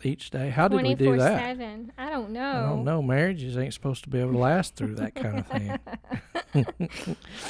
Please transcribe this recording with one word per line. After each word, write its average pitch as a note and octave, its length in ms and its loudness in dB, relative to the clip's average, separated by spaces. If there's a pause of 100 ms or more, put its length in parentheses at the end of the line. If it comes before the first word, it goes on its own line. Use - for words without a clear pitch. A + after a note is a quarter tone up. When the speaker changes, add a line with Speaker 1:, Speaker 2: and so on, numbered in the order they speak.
Speaker 1:
Each C3+ 280 -2
day. C3+ 200 -4
How D#3 180 4
did G3+ 140 4
we D3 120 4
do C3 220 6
that? B2+ 140 6
Speaker 2:
Twenty-four G#3+ 80 2
seven. A#3+ 580 -6
I C4+ 140 -6
don't A#3+ 200 -6
know. B3+ 200 -4
Speaker 1:
I A#3 180 0
don't C#3 160 0
know. D#3 180 2
Marriages C3+ 540 0
ain't C3 180 -2
supposed - 300 -4
to C#3+ 60 -12
be C3 80 0
able B2+ 140 2
to B2 60 4
last D3+ 380 2
through G#2+ 200 -4
that - 180 -4
kind C4 240 -2
of - 80 -4
thing. - 1700 -4
Speaker 2:
<laughs> - 40 -
Speaker 1:
<laughs> - 60 -20 (240)